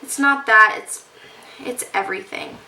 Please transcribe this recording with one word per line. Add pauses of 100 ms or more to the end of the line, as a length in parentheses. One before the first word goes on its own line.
It's
not
that,
it's, (600)
it's (100)
everything.